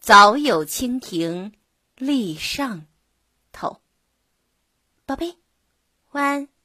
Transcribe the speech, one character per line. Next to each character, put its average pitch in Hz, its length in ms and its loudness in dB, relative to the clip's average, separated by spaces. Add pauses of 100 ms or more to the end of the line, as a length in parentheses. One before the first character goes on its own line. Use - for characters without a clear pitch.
早 208 300 8
有 220 280 0
蜻 247 360 -6
蜓 175 520 -8 (440)
立 254 400 -4
上 208 500 -8 (640)
头。 - 300 -12 (1200)
宝 269 120 -8
贝， 339 200 -10 (760)
晚 285 120 -4
安。 285 400 -6